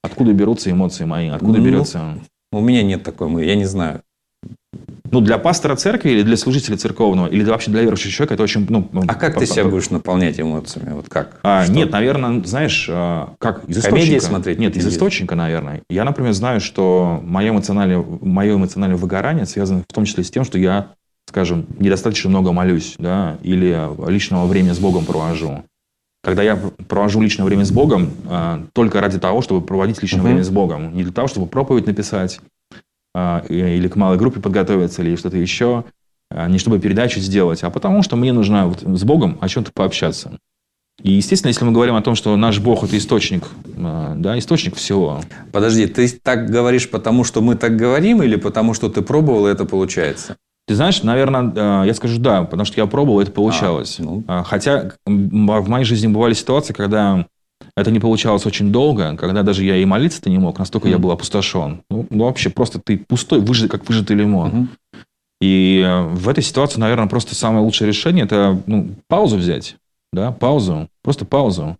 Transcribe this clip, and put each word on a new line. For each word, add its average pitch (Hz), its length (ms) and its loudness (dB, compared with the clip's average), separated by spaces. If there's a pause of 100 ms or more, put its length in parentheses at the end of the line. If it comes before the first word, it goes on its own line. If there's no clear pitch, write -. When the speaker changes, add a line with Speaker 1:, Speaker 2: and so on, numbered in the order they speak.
Speaker 1:
Откуда 113 300 2
берутся 101 380 2
эмоции 90 340 0
мои? 82 240 -4
Откуда 90 300 2
Speaker 2:
Ну, 120 60 6
Speaker 1:
берётся 104 540 0 (320)
Speaker 2:
у 104 100 -2
меня 120 220 4
нет 95 200 0
такой, - 240 -6
мы-, 80 160 -2
я 95 120 2
не 101 100 0
знаю. 90 360 -4 (1080)
Speaker 1:
Ну, 127 100 4
для 107 160 4
пастора 165 380 0
церкви 196 360 0
или 107 120 4
для 113 140 4
служителя 127 400 -2
церковного, 92 500 0
или 104 160 0
вообще 110 280 -2
для 110 100 2
верующего 101 300 0
человека, 139 240 -2
это 107 80 0
очень, 104 260 0
ну, 104 180 0 (200)
Speaker 2:
А 90 80 -2
как 160 200 -2
Speaker 1:
по-, - 40 0
Speaker 2:
ты 110 80 0
Speaker 1:
по-, - 60 -4
Speaker 2:
себя 104 120 2
будешь 95 240 0
наполнять 87 500 -2
эмоциями? 78 540 -6
Вот - 160 -12
как? - 340 -6
Speaker 1:
А, 98 220 4
Speaker 2:
Что? 92 80 2
Speaker 1:
нет, 156 180 2
наверное, 123 520 0
знаешь, 127 460 -2
а, 87 500 -4
как - 280 -4
из 90 160 -2
Speaker 2:
Комедии 190 220 4 (120)
Speaker 1:
источника. - 80 0
Speaker 2:
смотреть, 92 340 -2
Speaker 1:
Нет, 110 160 0
из 90 80 0
Speaker 2:
телевизор? 87 140 0
Speaker 1:
источника, 98 380 -2
наверное. 82 540 -4
Я, 95 160 -2
например, 135 280 0
знаю, 113 280 -2
что 90 640 2
моё 95 300 0
эмоциональное, 98 500 0 (180)
моё 98 360 2
эмоциональное 92 400 0
выгорание 98 480 -2
связано 95 420 -2
в - 60 -20
том 107 120 0
числе 90 180 -4
с - 80 -8
тем, 131 120 -2
что 113 160 -4
я, 95 300 0 (400)
скажем, 85 360 -2 (140)
недостаточно 95 500 0
много 95 220 4
молюсь, 90 480 0
да, 87 420 -2
или 90 380 2 (300)
личного 95 380 0
времени 92 260 4
с 87 60 -4
Богом 90 260 2
провожу. 80 580 -4 (600)
Когда 95 180 0
я 104 180 2 (280)
провожу 104 340 2
личное 101 240 0
время 98 200 2
с 92 60 0
Богом, 110 380 2 (180)
а, 85 360 -4 (100)
только 107 260 2
ради 98 200 0
того, 98 240 0
чтобы 92 200 -2
проводить 95 380 -2
личное 95 200 -2
Speaker 2:
Мгм. 101 80 2
Speaker 1:
время 92 140 2
с 92 60 -2
Богом, 82 460 -2
не 90 80 -2
для 90 80 -4
того, 120 160 -2
чтобы 95 180 -4
проповедь 131 400 0
написать, 101 560 -4 (760)
а, 87 300 -2
и-, 87 300 0
или 90 100 0
к 90 80 -4
малой 95 220 2
группе 123 240 0
подготовиться, 92 600 0
или 85 120 0
что-то 90 220 -6
ещё, 117 480 -2 (460)
а, 85 180 -4
не 95 80 4
чтобы 104 220 2
передачу 104 400 0
сделать, 95 440 0
а 87 60 -4
потому 196 320 0
что 180 140 0
мне 123 180 2
нужно 104 340 4
вот 90 140 -4
с 92 220 0
Богом 113 360 2
о 92 80 -4
чём-то 110 240 -4
пообщаться. - 600 -4 (720)
И, 98 80 0
естественно, 123 380 2
если 117 140 0
мы 117 100 2
говорим 120 220 4
о 107 60 0
том, 117 140 0
что 107 200 0
наш 104 240 2
Бог — 113 260 2
это 101 120 0
источник, 95 460 0 (340)
а, 80 400 -6
да, 95 220 -2
источник - 360 -2
всего. 82 460 -2 (300)
Speaker 2:
Подожди, 110 340 4
ты 123 240 2
так 117 400 -2
говоришь, 123 400 2
потому 113 340 0
что - 180 0
мы 120 140 4
так 117 220 0
говорим, 156 460 4
или 110 120 4
потому 110 380 0
что 107 160 -2
ты 104 140 -2
пробовал, 135 440 2
и 101 40 4
это 95 140 -2
получается? 87 720 -4 (300)
Speaker 1:
Ты 110 60 0
знаешь, 160 300 2
наверное, 123 520 0
а, 101 300 2
я 110 80 2
скажу 117 260 -2
«да», 113 240 2
потому 92 220 -4
что - 160 -2
я 104 60 2
пробовал, 131 320 2
и 101 40 4
это 98 80 -2
Speaker 2:
А, - 40 -14
Speaker 1:
получалось. 101 640 0
Speaker 2:
ну. 85 280 -6
Speaker 1:
А, 90 160 -2
хотя, 104 500 -2 (140)
м, 101 400 2
в 104 220 2
моей 123 160 2
жизни 110 220 2
бывали 113 260 2
ситуации, 131 400 -2
когда 101 540 0 (500)
это 101 140 0
не 113 80 2
получалось 110 480 0
очень 104 240 0
долго, 107 440 2
когда 92 280 -2
даже 95 200 0
я 95 140 2
и 95 80 2
молиться-то 110 460 0
не 92 80 2
мог, 90 180 0
настолько 98 300 -4
я 92 80 4
Speaker 2:
Мгм. 90 80 2
Speaker 1:
был 90 80 2
опустошён. 85 680 -4 (100)
Ну, 110 180 -4
ну, 110 140 0
вообще 123 260 -2
просто - 300 -2
ты 101 180 -2
пустой, 123 440 0
выжи-, 123 260 2
как - 200 -6
выжатый 107 280 0
лимон. 101 340 2
Speaker 2:
Мгм. 123 200 0 (720)
Speaker 1:
И, 95 460 4
э, 90 220 2
в 90 220 -4
этой 139 140 0
ситуации, 139 360 -2
наверное, 113 280 2
просто - 280 -4
самое 113 280 2
лучшее 110 240 0
решение — 151 380 2
это, 98 400 2
ну, 104 220 0 (200)
паузу 165 300 2
взять, 87 380 -4 (380)
да, 104 180 -2
паузу, 104 560 0 (160)
просто 135 220 -2
паузу. 90 540 -2